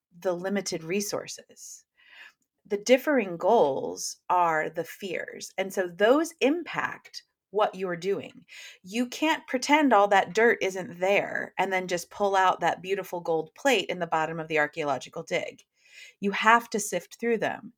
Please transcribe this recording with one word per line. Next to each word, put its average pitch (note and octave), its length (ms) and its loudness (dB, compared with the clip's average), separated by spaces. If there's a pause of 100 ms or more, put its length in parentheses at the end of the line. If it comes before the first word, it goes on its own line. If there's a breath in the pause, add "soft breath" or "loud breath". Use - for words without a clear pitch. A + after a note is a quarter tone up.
(200)
the F3+ 140 -2
limited F#3 500 -4
resources. - 1000 -8 (840 loud breath)
The G3+ 80 -2
differing A#3 600 2
goals F3+ 800 2 (120)
are E3 400 2
the E3 140 -6
fears. - 760 -10
And F#3+ 160 -6
so F#3 140 -2
those A3+ 540 2
impact C4 840 -2 (280)
what G3+ 240 0
you're F#3 200 -6
doing. E3+ 480 -6 (400 loud breath)
You A3+ 240 -4
can't D#4 400 -2
pretend C#4 460 2
all G3+ 160 6
that F#3+ 240 4
dirt A3 280 4
isn't F3 380 -6
there F#3 580 0
and F#3+ 140 0
then F#3 160 -2
just F3 240 -4
pull G3 240 0
out F#3+ 240 4
that E3+ 220 0
beautiful F#3 400 -6
gold D#3+ 340 -2
plate A#3+ 340 2
in F3+ 100 -6
the F3 80 -4
bottom D#3+ 300 -2
of D#3+ 120 -8
the D#3 100 2
archaeological D3 640 -2
dig. - 400 -6 (560 loud breath)
You G3 120 -2
have A3+ 400 4
to G#3+ 80 -2
sift - 400 -6
through A#3 180 0
them. D3+ 400 -6